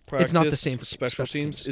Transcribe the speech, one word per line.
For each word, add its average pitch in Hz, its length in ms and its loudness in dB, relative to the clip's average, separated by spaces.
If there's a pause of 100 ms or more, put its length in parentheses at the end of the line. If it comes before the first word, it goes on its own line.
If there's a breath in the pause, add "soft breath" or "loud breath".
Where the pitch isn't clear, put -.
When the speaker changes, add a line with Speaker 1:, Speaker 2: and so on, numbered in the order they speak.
(140)
Speaker 1:
It's 165 200 2
not 165 80 6
the 151 80 4
Speaker 2:
practice 147 120 2
Speaker 1:
same 127 160 0
for - 80 -12
Speaker 2:
special - 400 -4
Speaker 1:
special 147 160 -4
Speaker 2:
teams 147 220 -4
Speaker 1:
teams. - 80 -8